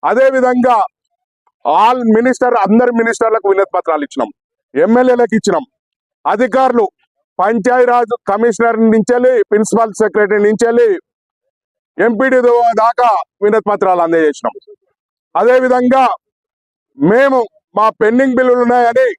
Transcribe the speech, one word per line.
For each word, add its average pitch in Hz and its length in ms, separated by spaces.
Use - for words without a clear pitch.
అదేవిధంగా 247 680
all 214 340
మినిస్టర్, 247 380
అందరి 240 320
మినిస్టర్లకు 226 540
వినతి 190 240
పత్రాలు 156 300
ఇచ్చినాం, 120 240
ఎమ్మెల్యేలకు 240 540
ఇచ్చినాం. 170 260
అధికారులు 240 520
పంచాయతీరాజ్ 240 720
కమిషనర్ 226 480
నుంచెల్లి, 247 400
ప్రిన్సిపల్ 214 500
సెక్రటరీ 208 460
నుంచెల్లి, 233 420
ఎంపీడీ 254 320
దాకా 240 260
వినతి 214 260
పత్రాలు 190 360
అందజేసినాం. 160 480
అదేవిధంగా 254 640
మేము 247 420
మా 214 80
పెండింగ్ 247 380
బిల్లులు 247 280
ఉన్నాయని 240 420